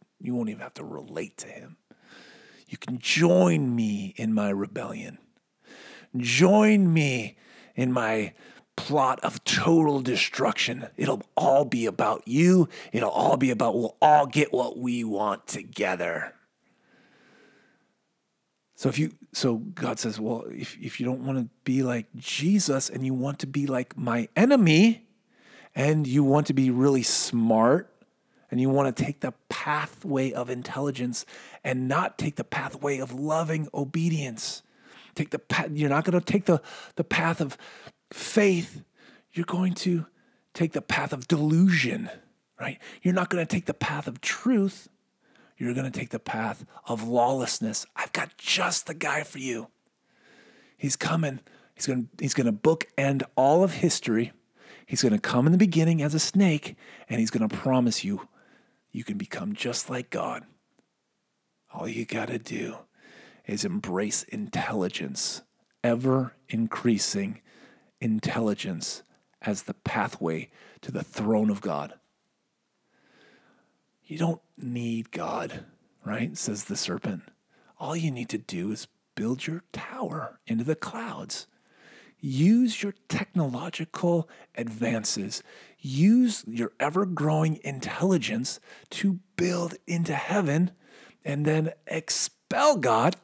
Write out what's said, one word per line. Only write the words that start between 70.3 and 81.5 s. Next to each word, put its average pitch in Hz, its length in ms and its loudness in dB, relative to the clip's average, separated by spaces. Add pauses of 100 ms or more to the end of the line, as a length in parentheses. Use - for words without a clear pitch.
to 127 100 -12
the - 100 -6
throne 107 460 0
of 101 120 -2
God." 73 340 -4 (2000)
"You 156 140 -12
don't 165 240 -2 (160)
need 120 520 -6
God, - 540 -8 (400)
right?" 113 320 -6
says 104 280 -6
the 101 120 -8
serpent. 110 460 -6 (560)
"All 160 180 -6
you 165 140 -2
need 120 180 -6
to 107 100 -6
do 95 320 -6
is - 160 -8 (280)
build 117 320 -4
your 165 160 -6 (100)
tower 190 720 -10
into 117 180 -2
the 156 120 -2
clouds. - 720 -10 (760)